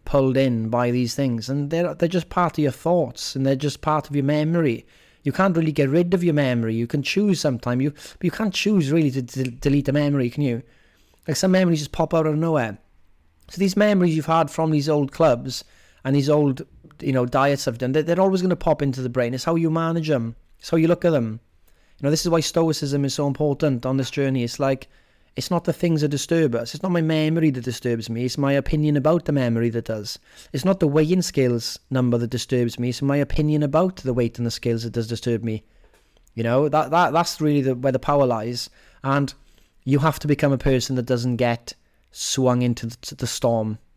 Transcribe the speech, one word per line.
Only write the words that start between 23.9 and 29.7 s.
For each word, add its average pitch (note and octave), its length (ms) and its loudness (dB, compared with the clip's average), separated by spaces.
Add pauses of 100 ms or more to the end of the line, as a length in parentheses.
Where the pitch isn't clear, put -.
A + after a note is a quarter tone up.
this B2+ 120 -2
journey. C3+ 340 0
It's A#2 160 -6
like, C3+ 280 -2 (480)
it's - 140 -6
not F3 140 0
the - 100 0
things E3 280 0
that D3+ 80 2
disturb D3 440 0
us. A#2 200 -6
It's D3 100 -12
not F#3 80 -2
my E3+ 100 2
memory D#3+ 480 2
that B2+ 140 -2
disturbs A#2 460 -4
me. A#2 160 -4
It's B2+ 120 -4
my C#3 160 2
opinion D3+ 420 2
about D#3 300 2
the D#3 60 -2
memory A#2+ 400 2